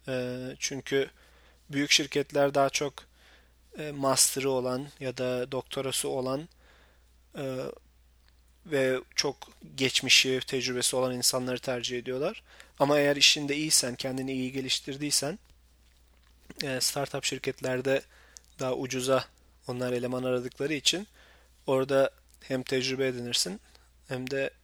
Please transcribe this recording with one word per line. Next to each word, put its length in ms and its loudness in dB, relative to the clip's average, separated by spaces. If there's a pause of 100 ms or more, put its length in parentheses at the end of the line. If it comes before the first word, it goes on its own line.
Ee, 500 -4
çünkü 520 -2 (640)
büyük 180 0
şirketler 640 2
daha 160 6
çok, 240 -2 (840)
e, 140 -6
master'ı 580 2
olan 360 0 (140)
ya 160 -4
da 360 -2
doktorası 560 -4
olan, 400 -2 (920)
e, 200 -6 (1080)
ve 340 2 (140)
çok 220 -2 (380)
geçmişi, 720 4
tecrübesi 500 0
olan 180 2
insanları 440 0
tercih 400 -4
ediyorlar. 440 -4 (360)
Ama 200 6
eğer 180 4
işinde 400 4
iyisen, 380 2
kendini 380 -4
iyi 200 -4
geliştirdiysen, 840 -2 (1200)
e, 180 -2
startup 440 -2
şirketlerde 800 -2 (560)
daha 160 -2
ucuza 500 0 (420)
onlar 260 -4
eleman 300 -2
aradıkları 520 -2
için 340 -2 (580)
orada 440 4 (300)
hem 220 -4
tecrübe 440 0
edinirsin 540 -2 (480)
hem 220 -6
de 200 -2 (140)